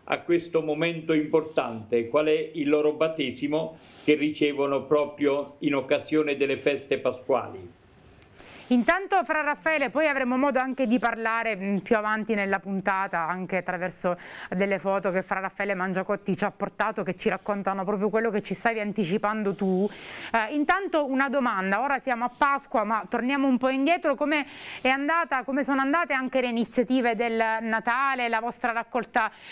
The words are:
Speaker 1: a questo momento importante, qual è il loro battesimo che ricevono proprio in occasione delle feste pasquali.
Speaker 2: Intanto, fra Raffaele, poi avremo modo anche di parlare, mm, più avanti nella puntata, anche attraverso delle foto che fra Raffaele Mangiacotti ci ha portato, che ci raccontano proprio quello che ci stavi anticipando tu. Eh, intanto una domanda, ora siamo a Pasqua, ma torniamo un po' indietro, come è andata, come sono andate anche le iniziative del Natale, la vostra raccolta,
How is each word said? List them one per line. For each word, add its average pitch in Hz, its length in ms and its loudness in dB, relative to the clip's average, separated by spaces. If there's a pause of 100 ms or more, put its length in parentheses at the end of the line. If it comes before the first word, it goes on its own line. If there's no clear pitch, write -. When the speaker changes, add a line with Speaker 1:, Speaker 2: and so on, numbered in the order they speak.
Speaker 1:
a - 160 -2
questo 165 400 0
momento 160 520 -2
importante, 135 920 0
qual 151 200 2
è 156 260 0
il 147 160 -2
loro 147 240 8
battesimo 147 840 -2 (260)
che 151 120 8
ricevono 143 720 0
proprio 143 720 0
in 143 160 0
occasione 143 600 0
delle 135 200 0
feste 135 420 -2
pasquali. 113 800 -4 (920)
Speaker 2:
Intanto, 339 520 2
fra 311 180 0
Raffaele, 285 480 0
poi 302 180 2
avremo 262 300 0
modo 262 220 2
anche 262 260 -2
di 240 140 2
parlare, 226 560 -2
mm, 196 220 -2
più 220 200 2
avanti 214 380 0
nella 196 240 0
puntata, 190 680 -2
anche 185 300 -4
attraverso 180 580 -4 (340)
delle 196 280 0
foto 190 320 0
che 180 140 0
fra 190 160 -2
Raffaele 196 340 -4
Mangiacotti 190 640 -2
ci - 60 -2
ha 202 80 0
portato, 214 500 -4
che 180 140 -4
ci - 140 -2
raccontano 196 540 -2
proprio 190 260 0
quello 220 200 0
che 202 140 -2
ci - 100 -6
stavi 226 260 -2
anticipando 208 760 -2
tu. 190 340 0 (420)
Eh, 220 220 0
intanto 320 540 2
una 269 220 0
domanda, 214 520 2
ora 277 160 0
siamo 247 280 -2
a 240 100 -2
Pasqua, 277 480 2
ma 214 260 0
torniamo 269 380 0
un 254 100 4
po' 262 120 2
indietro, 294 440 2
come 294 320 0 (360)
è 254 80 2
andata, 285 540 0
come 277 200 -2
sono 269 180 2
andate 294 320 0
anche 262 260 0
le 247 80 0
iniziative 240 680 0
del 226 260 0 (200)
Natale, 240 680 0
la 226 100 0
vostra 233 320 -4
raccolta, 226 600 -2 (200)